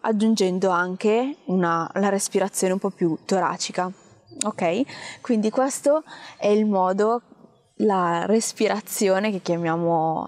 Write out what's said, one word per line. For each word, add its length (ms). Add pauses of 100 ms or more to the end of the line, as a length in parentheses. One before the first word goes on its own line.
aggiungendo 680
anche 760
una, 480
la 160
respirazione 640
un 60
po' 100
più 340
toracica, 680 (540)
ok? 360 (400)
Quindi 300
questo 520 (340)
è 100
il 180
modo, 560 (580)
la 460
respirazione 1040
che 120
chiamiamo 880